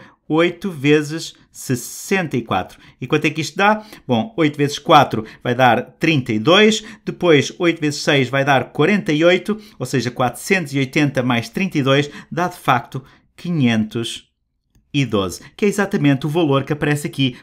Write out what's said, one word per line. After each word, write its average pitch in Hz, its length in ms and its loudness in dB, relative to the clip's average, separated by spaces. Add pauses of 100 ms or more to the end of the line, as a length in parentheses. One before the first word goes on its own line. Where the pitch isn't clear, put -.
(300)
oito 170 420 0
vezes 151 640 0 (160)
sessenta - 840 -4
e 117 40 -2
quatro. - 380 -6 (220)
E 135 40 -8
quanto 151 200 0
é 151 60 2
que 156 100 -6
isto 151 160 -8
dá? 214 260 2 (240)
Bom, 113 300 -2
oito 151 200 0
vezes 143 220 -2
quatro 135 460 4 (180)
vai 123 100 -2
dar 123 280 4 (180)
trinta 151 320 0
e 107 80 0
dois, 208 460 4 (180)
depois 165 560 2
oito 170 220 0
vezes 147 200 -2
seis 139 280 0
vai 135 160 -2
dar 135 260 0
quarenta 180 400 0
e 151 140 2
oito, 185 340 2 (180)
ou - 80 -6
seja, 123 240 -2
quatrocentos 135 640 -4
e 139 60 -2
oitenta 143 420 0
mais 120 280 -2
trinta 190 280 -4
e 220 60 0
dois 143 260 2 (220)
dá 170 160 -2
de 175 100 -12
facto 131 460 -4 (320)
quinhentos 117 920 -2 (640)
e 139 120 0
doze, 98 360 -2 (160)
que 214 80 0
é - 20 4
exatamente 185 580 0
o 151 40 -4
valor 147 340 2
que - 80 -8
aparece 147 360 -2
aqui 131 340 -2